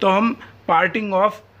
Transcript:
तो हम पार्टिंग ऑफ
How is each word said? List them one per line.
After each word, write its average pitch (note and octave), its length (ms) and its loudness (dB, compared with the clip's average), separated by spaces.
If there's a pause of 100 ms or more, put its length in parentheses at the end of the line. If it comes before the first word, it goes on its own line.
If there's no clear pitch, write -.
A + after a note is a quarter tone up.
तो G3 80 2
हम G#3+ 300 0 (280)
पार्टिंग F#3 460 0
ऑफ G3+ 300 0 (160)